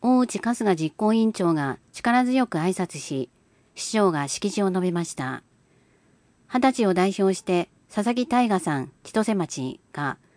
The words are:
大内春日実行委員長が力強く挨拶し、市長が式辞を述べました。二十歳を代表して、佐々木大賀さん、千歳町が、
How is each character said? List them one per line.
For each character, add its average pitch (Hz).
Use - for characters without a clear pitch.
大 254
内 254
春 233
日 190
実 156
行 214
委 226
員 220
長 175
が 139
力 247
強 254
く -
挨 175
拶 175
し、 135
市 -
長 208
が 143
式 -
辞 202
を 196
述 185
べ 180
ま 170
し -
た。 131
二 254
十 262
歳 240
を 190
代 185
表 190
し -
て、 175
佐 208
々 240
木 240
大 240
賀 190
さ 151
ん、 127
千 -
歳 220
町 143
が、 143